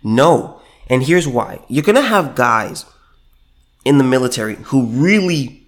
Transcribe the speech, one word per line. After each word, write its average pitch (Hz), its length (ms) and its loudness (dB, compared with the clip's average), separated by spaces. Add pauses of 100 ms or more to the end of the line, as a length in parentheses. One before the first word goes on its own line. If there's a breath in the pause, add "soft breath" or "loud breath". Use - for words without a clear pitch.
No. 120 580 2 (260 soft breath)
And 127 140 0
here's 156 260 0
why. 113 400 -6
You're 135 140 -2
gonna 220 220 2
have 196 320 -2
guys 117 500 -2 (960)
in 143 140 2
the 139 60 4
military 127 500 -2 (120)
who 135 200 0
really 156 840 -2